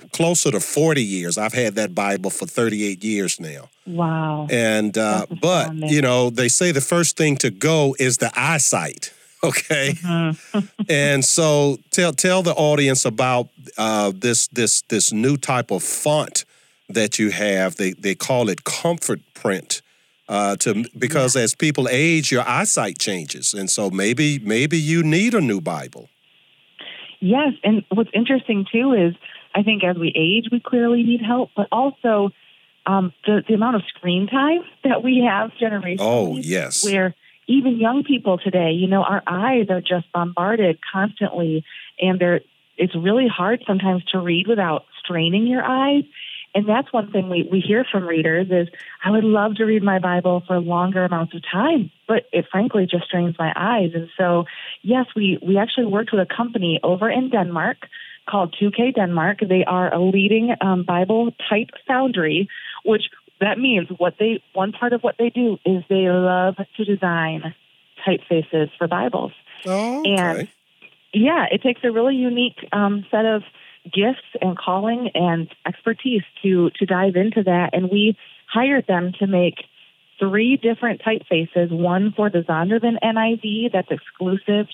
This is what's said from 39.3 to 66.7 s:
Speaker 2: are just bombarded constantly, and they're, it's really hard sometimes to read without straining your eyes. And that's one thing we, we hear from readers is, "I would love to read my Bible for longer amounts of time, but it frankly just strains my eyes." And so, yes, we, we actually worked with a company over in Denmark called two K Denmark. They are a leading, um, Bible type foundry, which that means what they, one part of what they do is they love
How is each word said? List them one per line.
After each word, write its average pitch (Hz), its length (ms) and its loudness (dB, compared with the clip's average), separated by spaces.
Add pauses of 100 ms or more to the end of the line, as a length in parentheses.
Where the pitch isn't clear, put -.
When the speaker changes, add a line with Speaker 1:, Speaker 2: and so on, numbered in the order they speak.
Speaker 2:
are 180 140 -2
just 180 320 -4
bombarded 175 640 0 (120)
constantly, 175 720 -2 (380)
and 185 180 2
they're, 175 220 2 (380)
it's 180 180 0
really 220 320 2
hard 208 380 -2
sometimes 190 360 0 (100)
to 185 60 -2
read 175 300 0
without 185 380 0 (180)
straining 175 420 0
your 247 160 0
eyes. 277 420 2 (500)
And 208 140 0
that's 240 240 0
one 208 200 -2
thing 185 160 0
we, 175 240 -2
we 190 80 2
hear 220 320 2
from 190 160 0
readers 165 420 0
is, 175 160 2 (380)
"I 190 80 0
would 220 100 4
love 214 340 2
to 220 80 0
read 214 200 2
my 190 160 2
Bible 180 480 2
for 180 100 2
longer 180 460 0
amounts 165 280 -2
of 165 160 -12
time, 226 440 0 (160)
but 220 240 0
it 233 180 0
frankly 196 400 0
just 175 140 -2
strains 175 340 -2
my 160 160 -2
eyes." 190 400 0
And 165 140 -6 (100)
so, 175 280 2 (360)
yes, 247 320 2
we, 190 320 0
we 196 120 4
actually 233 280 0
worked 214 260 -2
with 202 160 2
a - 60 -8
company 196 480 -2
over 180 260 0
in 254 220 0
Denmark 180 460 -2 (520)
called 190 300 -2
two 202 140 2
K 240 180 0
Denmark. 180 480 0 (100)
They 185 160 4
are 180 300 0
a 175 80 0
leading, 202 580 2
um, 185 220 2
Bible 185 500 0 (160)
type 220 200 0 (180)
foundry, 196 600 0 (360)
which 214 180 2 (380)
that 202 200 0
means 233 260 0 (120)
what 175 200 0
they, 220 240 0 (100)
one 190 200 -2
part 240 200 -2
of 240 100 0
what 240 180 0
they 233 100 2
do 233 340 0
is 180 240 2
they 190 220 2
love 180 460 2 (200)